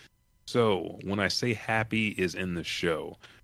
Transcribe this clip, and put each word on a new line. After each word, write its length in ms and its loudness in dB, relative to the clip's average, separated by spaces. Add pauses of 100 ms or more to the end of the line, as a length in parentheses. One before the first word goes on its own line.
(480)
So, 560 2
when 160 0
I 80 4
say 260 0
Happy 640 0
is 160 2
in 220 -4
the 80 -4
show 540 -2 (260)